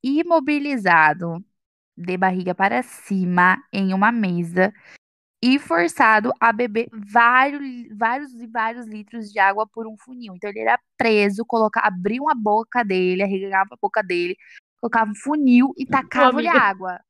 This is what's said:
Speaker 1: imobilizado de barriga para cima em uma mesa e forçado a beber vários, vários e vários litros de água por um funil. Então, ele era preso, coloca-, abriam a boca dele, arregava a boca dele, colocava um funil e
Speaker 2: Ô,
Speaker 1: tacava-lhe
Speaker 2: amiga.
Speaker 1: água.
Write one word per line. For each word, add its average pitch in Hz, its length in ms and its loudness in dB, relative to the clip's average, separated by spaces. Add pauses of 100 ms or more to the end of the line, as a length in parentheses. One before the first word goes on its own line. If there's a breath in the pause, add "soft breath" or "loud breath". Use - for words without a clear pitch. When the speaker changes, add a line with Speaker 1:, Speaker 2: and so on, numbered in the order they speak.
Speaker 1:
imobilizado 254 1400 2 (520)
de 185 200 -6
barriga 185 380 -2
para 226 280 0
cima 180 880 0
em 190 220 -2
uma 196 180 2
mesa 185 640 0 (720 loud breath)
e 254 160 2
forçado 254 840 2
a 226 120 4
beber 226 400 -4
vários, 240 720 2 (320)
vários 247 460 -4
e 240 60 -14
vários 226 400 -6
litros 214 440 -14
de 208 80 -6
água 202 280 2
por 226 200 -12
um 220 120 -14
funil. 240 360 -18
Então, 180 160 -10
ele 208 100 -12
era 220 180 2 (180)
preso, 208 480 0
coloca-, 220 360 0
abriam 214 500 -2
a 302 40 2
boca 226 500 -2
dele, 185 380 0
arregava 196 520 -2
a - 60 -20
boca 214 220 -2
dele, 175 340 -4 (440 loud breath)
colocava 226 300 -2
um 208 40 -8
funil 269 600 2
e - 80 -8
Speaker 2:
Ô, - 40 -10
Speaker 1:
tacava-lhe 269 600 0
Speaker 2:
amiga. 311 160 4
Speaker 1:
água. 190 460 -4